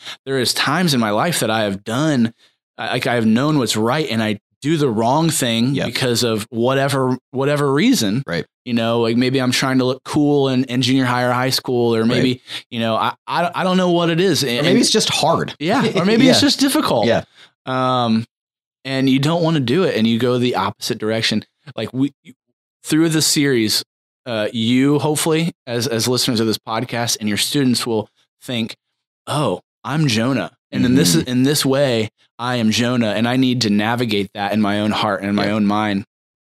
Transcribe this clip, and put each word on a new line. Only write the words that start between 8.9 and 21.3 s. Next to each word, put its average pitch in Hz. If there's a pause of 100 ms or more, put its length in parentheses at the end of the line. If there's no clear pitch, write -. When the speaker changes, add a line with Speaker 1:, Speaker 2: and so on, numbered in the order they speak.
Speaker 1:
like, 117
maybe 127
I'm 127
trying 131
to 127
look 127
cool 147
in, 131
in 127
junior 131
high 123
or 123
high 127
school, 120
or 113
Speaker 2:
Right. 113
Speaker 1:
maybe, 127 (300)
you 117
know, 113
I, 110 (140)
I, 160
I 147
don't 185
know 185
what 170
it 170
is. 170
Speaker 2:
Or 135
Speaker 1:
And 120
Speaker 2:
maybe 175
it's -
just -
hard. -
Speaker 1:
Yeah. 214
Speaker 2:
<laughs> -
Speaker 1:
Or 175
maybe 226
it's -
Speaker 2:
Yeah. 285
Speaker 1:
just -
difficult. 269
Speaker 2:
Yeah. 113 (400)
Speaker 1:
Um, 127 (600)
and 135
you 131
don't 165
wanna 160
do 135
it 113
and 113
you 113
go 123
the 123
opposite 101
direction. 110 (320)